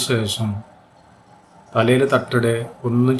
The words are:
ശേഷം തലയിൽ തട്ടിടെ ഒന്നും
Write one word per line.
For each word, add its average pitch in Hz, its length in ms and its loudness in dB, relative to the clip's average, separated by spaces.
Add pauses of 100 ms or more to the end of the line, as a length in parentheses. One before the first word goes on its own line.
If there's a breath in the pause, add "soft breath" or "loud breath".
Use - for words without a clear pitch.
ശേഷം 110 400 -2 (1300)
തലയിൽ 123 280 4 (120)
തട്ടിടെ 120 420 0 (320)
ഒന്നും 123 320 2